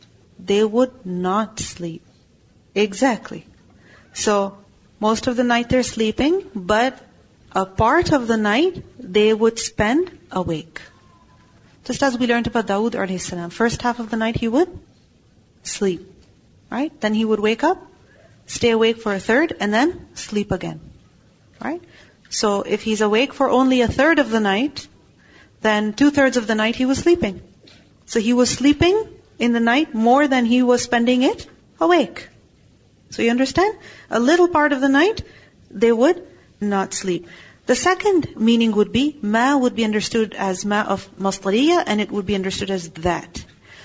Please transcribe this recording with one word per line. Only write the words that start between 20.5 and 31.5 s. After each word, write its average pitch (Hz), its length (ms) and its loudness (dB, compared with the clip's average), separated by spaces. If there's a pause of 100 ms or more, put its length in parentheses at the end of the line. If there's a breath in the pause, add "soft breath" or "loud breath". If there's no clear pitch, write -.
again, 165 300 -6 (840)
right? 311 200 -8 (480 soft breath)
So 202 320 -2
if - 200 -4
he's 214 180 -2
awake 220 340 0
for 269 160 0
only 254 320 4
a 220 60 0
third 302 300 2
of 233 120 0
the 220 100 0
night, 208 480 -2 (720 soft breath)
then 214 320 0
two-thirds 277 440 4
of 220 100 -2
the 220 80 0
night 214 200 0
he 254 120 -2
was 262 120 0
sleeping. 339 440 0 (640 soft breath)
So - 120 -2
he 226 140 0
was 247 180 4
sleeping 330 580 2 (300)
in 233 140 0
the 233 80 0
night 247 340 0
more 240 320 4
than 254 200 2
he 247 160 4
was 247 200 2
spending 247 400 0
it 349 240 -2 (340)